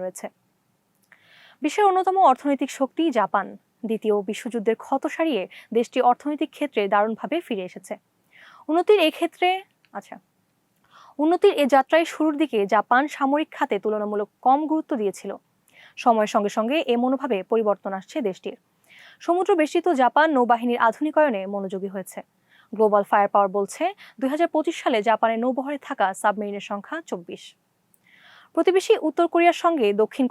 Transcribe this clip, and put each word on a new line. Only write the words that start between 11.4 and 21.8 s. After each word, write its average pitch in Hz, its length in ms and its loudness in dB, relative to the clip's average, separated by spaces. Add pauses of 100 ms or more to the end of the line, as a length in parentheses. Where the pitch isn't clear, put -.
এ - 20 4 (100)
যাত্রায় 320 400 4
শুরুর 311 280 0
দিকে 240 180 0 (140)
জাপান 240 280 2 (140)
সামরিক 294 420 -2
খাতে 277 260 -2
তুলনামূলক 208 440 -4 (180)
কম 262 140 4 (120)
গুরুত্ব 311 200 -2 (100)
দিয়েছিল। 196 300 -4 (720)
সময়ের 220 300 2
সঙ্গে 208 240 0
সঙ্গে 233 200 -2 (160)
এ - 100 2
মনোভাবে 254 340 -2 (140)
পরিবর্তন 208 480 -2
আসছে - 180 -14 (120)
দেশটির। - 280 -10 (680)
সমুদ্র 359 340 0
বেষ্টিত 330 280 0 (140)
জাপান 294 340 4
নৌবাহিনীর 240 520 2
আধুনিকায়নে 294 540 0 (120)
মনোযোগী 196 420 -8